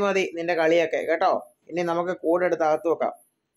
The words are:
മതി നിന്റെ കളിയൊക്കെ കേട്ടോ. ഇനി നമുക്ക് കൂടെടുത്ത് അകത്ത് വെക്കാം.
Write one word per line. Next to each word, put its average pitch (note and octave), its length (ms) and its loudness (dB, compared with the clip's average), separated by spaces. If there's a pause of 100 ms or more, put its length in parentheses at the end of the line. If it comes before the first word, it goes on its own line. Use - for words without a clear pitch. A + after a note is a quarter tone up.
മതി G3 200 0 (140)
നിന്റെ E3+ 240 -2
കളിയൊക്കെ D#3+ 480 2
കേട്ടോ. E3 240 2 (380)
ഇനി E3+ 180 -4
നമുക്ക് F3 240 -2 (100)
കൂടെടുത്ത് E3+ 440 0
അകത്ത് D#3 240 0
വെക്കാം. A#2 240 -2 (420)